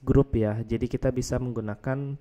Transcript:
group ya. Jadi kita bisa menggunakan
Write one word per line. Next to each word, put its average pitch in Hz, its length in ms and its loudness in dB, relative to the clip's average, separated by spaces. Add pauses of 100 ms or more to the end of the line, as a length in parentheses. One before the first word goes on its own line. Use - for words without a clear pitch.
group 135 320 4
ya. 110 240 0
Jadi 113 240 -2
kita 131 240 0
bisa 127 320 -2
menggunakan 123 800 -4